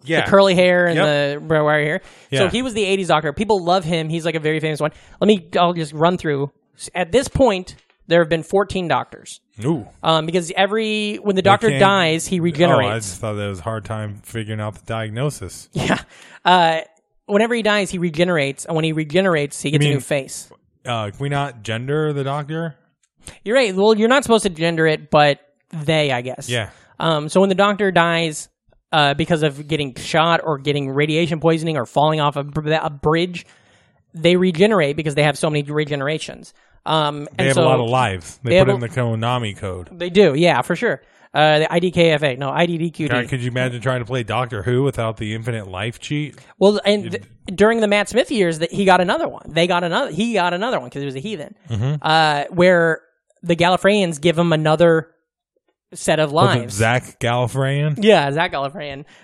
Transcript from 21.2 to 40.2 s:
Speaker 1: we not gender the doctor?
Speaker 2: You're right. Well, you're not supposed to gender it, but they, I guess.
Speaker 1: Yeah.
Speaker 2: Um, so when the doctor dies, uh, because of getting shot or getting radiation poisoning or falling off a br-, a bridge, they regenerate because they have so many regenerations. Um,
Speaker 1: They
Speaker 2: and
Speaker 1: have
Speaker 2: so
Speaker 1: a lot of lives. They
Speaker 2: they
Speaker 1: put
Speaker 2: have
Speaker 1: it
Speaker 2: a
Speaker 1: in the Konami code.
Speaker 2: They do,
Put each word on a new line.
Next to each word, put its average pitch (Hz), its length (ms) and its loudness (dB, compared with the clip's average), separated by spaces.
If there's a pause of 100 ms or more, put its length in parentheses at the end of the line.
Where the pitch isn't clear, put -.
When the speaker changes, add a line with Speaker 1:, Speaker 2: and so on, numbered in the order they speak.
Speaker 1:
we 139 80 -4
not 143 340 -4
gender 131 500 -2
the 139 120 -4
doctor? 151 500 -6 (680)
Speaker 2:
You're 208 100 0
right. 233 220 2
Well, 214 200 4
you're 220 120 4
not 262 160 4
supposed 226 180 2
to 208 80 0
gender 160 380 0
it, 151 200 -2
but 147 300 4 (340)
they, 151 380 0
I 123 120 -2
guess. 127 260 -10
Speaker 1:
Yeah. 120 220 -4 (280)
Speaker 2:
Um, 156 320 -2
so 185 100 4
when 196 80 4
the 190 60 0
doctor 202 360 2
dies, 170 580 0 (440)
uh, 143 220 2
because 156 280 0
of 147 240 -2
getting 143 280 -4
shot 165 500 0
or 156 140 -2
getting 143 320 -2
radiation 151 500 0
poisoning 160 380 0
or 113 80 -4
falling 156 340 0
off 147 160 0
a 143 80 -6
br-, 147 280 -4
a 156 180 -2
bridge, 165 560 -2 (680)
they 170 220 2
regenerate 180 600 2
because 156 180 -4
they 147 80 2
have 147 160 2
so 170 100 0
many 151 140 -2
regenerations. 147 880 -6 (320)
Um, 147 400 0
Speaker 1:
They - 140 -14
Speaker 2:
and - 100 2
Speaker 1:
have 135 60 4
Speaker 2:
so 170 80 4
Speaker 1:
a - 20 6
lot 131 160 4
of 113 80 -2
lives. 117 540 -2
They 120 80 -2
Speaker 2:
they 170 60 4
Speaker 1:
put 185 120 6
Speaker 2:
have - 0 -
Speaker 1:
it - 40 4
Speaker 2:
a - 20 2
Speaker 1:
in 185 60 -4
the 117 80 -6
Konami 117 680 -2
code. 92 320 -10 (100)
Speaker 2:
They 175 120 -6
do, 175 240 6